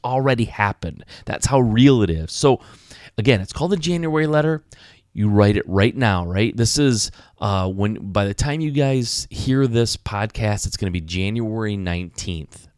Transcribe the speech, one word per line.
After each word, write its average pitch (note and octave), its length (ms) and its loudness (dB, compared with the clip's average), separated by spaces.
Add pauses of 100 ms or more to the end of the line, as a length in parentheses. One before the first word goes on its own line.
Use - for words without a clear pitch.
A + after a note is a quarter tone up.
already B2+ 420 0
happened. - 580 -4 (220)
That's - 180 -6
how C3+ 160 4
real A#2+ 420 6
it F#2+ 60 2
is. D#2+ 240 -4
So C3+ 280 2 (580)
again, A2 240 2
it's G2+ 100 -10
called F3 200 -2
the G#3 40 0
January D#3+ 500 -2
letter. D3+ 380 0 (480)
You G#2 160 0
write G#2 280 6
it - 120 -4
right G2 260 2
now, G2+ 300 0
right? G2 320 -2
This A#2 220 0
is, B2+ 320 2 (280)
uh, F#2+ 300 0
when, G2+ 420 -4
by G2+ 140 2
the G2+ 100 -2
time D3 260 -2
you D#3 100 -2
guys C3+ 600 -2
hear C3 360 0
this A#2 300 0
podcast, G#2 720 -4
it's - 100 -6
gonna G2 140 -4
be F2 100 -4
January G#2 760 -4
nineteenth, F2 920 -8 (120)